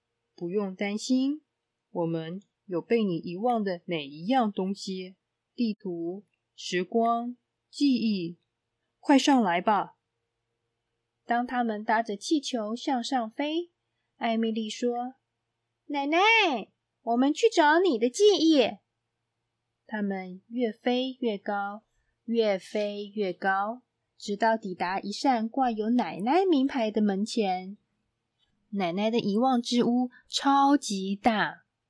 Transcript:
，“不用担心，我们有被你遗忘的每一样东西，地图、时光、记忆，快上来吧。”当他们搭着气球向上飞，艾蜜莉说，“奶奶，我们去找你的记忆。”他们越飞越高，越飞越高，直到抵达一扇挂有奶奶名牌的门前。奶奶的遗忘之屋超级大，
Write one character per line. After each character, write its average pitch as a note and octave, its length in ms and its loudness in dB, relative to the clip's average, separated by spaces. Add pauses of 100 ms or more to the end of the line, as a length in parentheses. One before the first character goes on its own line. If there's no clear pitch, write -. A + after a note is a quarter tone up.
(340)
，“不 E3+ 140 -10
用 F#3+ 260 -4
担 G3+ 220 -4
心， C4 460 -2 (480)
我 E3+ 160 -2
们 E3 340 -6 (240)
有 F3 160 -4
被 A3+ 240 2
你 F3 140 0
遗 E3+ 180 -8
忘 A3+ 260 0
的 F#3 220 -4
每 D#3+ 220 -6
一 D3+ 200 -14
样 A#3+ 240 2
东 F#3+ 220 -2
西， F#3+ 440 -10 (380)
地 A3 200 -2
图、 F3 500 -8 (300)
时 F3+ 300 -4
光、 A#3 520 0 (320)
记 C#4+ 260 2
忆， F#3+ 440 -2 (640)
快 C#4 180 6
上 C4 240 4
来 F3+ 180 2
吧。” F#3+ 360 0 (1300)
当 A#3+ 180 0
他 B3 200 -2
们 G#3+ 180 -4
搭 A3+ 220 0
着 G3+ 120 -6
气 D4+ 240 -2
球 A3+ 360 -6
向 B3 260 -2
上 A#3+ 300 -2
飞， D#4 400 -4 (460)
艾 A3+ 180 -2
蜜 A3+ 160 0
莉 A3 180 -6
说 A#3+ 440 -4 (760)
，“奶 C#4+ 180 -4
奶， D#4 120 2 (840)
我 A#3 140 0
们 C#4 180 4
去 A4+ 140 4
找 D#4+ 320 4
你 E4+ 180 2
的 A#3 100 2
记 C4 140 -4 (160)
忆。” C#4+ 400 4 (1120)
他 G#3+ 120 -6
们 F#3+ 460 -6
越 A#3 240 -2
飞 B3+ 480 -2
越 A3 180 -2
高， G3+ 460 -6 (440)
越 A3 300 2
飞 G#3 600 -6
越 G3 160 -2
高， G3 500 -4 (340)
直 G3+ 200 -8
到 A3+ 200 2
抵 G3+ 160 -6
达 F3+ 280 -4
一 G3+ 100 -8
扇 A3+ 380 0
挂 B3 240 -2
有 G#3+ 180 -2
奶 A3+ 300 0
奶 C#4+ 240 2
名 D4 200 4
牌 A#3 280 -2
的 G#3+ 100 2
门 G3+ 220 2
前。 F#3+ 520 -4 (920)
奶 F#3+ 220 -2
奶 G#3 180 0
的 A#3 80 2
遗 G#3 200 0
忘 B3+ 220 4
之 A#3+ 240 2
屋 B3 260 0 (180)
超 C#4 480 4
级 G3 400 -4
大， G3 480 0 (260)